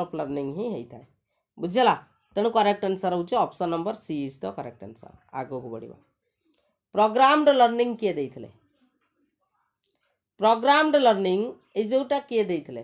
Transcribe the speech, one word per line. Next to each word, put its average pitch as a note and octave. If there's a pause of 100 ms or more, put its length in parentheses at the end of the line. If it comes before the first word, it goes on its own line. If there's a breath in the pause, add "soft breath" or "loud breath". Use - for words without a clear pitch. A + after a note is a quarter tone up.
of F3
ଲର୍ଣ୍ଣିଂ C#3 (100)
ହିଁ A3+
ହେଇଥାଏ। B2 (520)
ବୁଝିଲା? F#3+ (400)
ତେଣୁ G#3+
correct G#3
answer F#3+
ହେଉଛି F3 (100)
option E3+
number F3+
ସି - (120)
ଇଜ୍ C3+
ଦ F#3
correct C3+
answer। A2 (220)
ଆଗକୁ C3
ବଢ଼ିବା, A2+ (1000)
ପ୍ରୋଗ୍ରାମଡ C4 (120)
ଲର୍ଣ୍ଣିଂ A#3+
କିଏ G3
ଦେଇଥିଲେ? B2+ (1900)
ପ୍ରୋଗ୍ରାମଡ C#4+ (100)
ଲର୍ଣ୍ଣିଂ G3 (340)
ଏଇ G#3+
ଯେଉଁଟା C4+ (120)
କିଏ A3+
ଦେଇଥିଲେ? D3